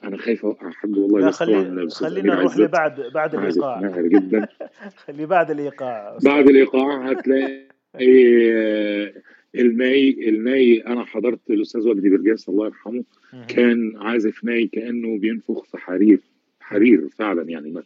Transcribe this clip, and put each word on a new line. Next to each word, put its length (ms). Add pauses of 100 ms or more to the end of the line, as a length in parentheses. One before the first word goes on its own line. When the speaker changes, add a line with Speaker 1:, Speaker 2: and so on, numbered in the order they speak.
Speaker 1:
أنا 140
خايف 280
أوقع 240
حد 280
والله، 220
Speaker 2:
لا، 80
Speaker 1:
بس 100
طبعًا 260
Speaker 2:
خلي-، 180
Speaker 1:
الأستاذ 260
Speaker 2:
خلينا 140
Speaker 1:
أمير 140
Speaker 2:
نروح 180
Speaker 1:
عزت 80
Speaker 2:
لبعد، 400 (120)
بعد 220
Speaker 1:
عازف 220
Speaker 2:
الإيقاع. 240
Speaker 1:
ماهر 260
جدًا. 400 (260)
Speaker 2:
<laughs> 320
خلي 200
بعد 260
الإيقاع، 580 (140)
Speaker 1:
بعد 200
Speaker 2:
أستاذ. 60
Speaker 1:
الإيقاع 600
هتلاقي، 540 (360)
آه، 1120 (420)
الناي، 720
الناي، 500
أنا 260
حضرت 340 (100)
الأستاذ 380
وجدي 220
برجاس 400
الله 160
يرحمه، 380 (300)
Speaker 2:
مهم. 140
Speaker 1:
كان 500
عازف 460
ناي 240
كأنه 500
بينفخ 480
في 120
حرير، 420 (400)
حرير 500
فعلًا 320
يعني. 300
ما، 140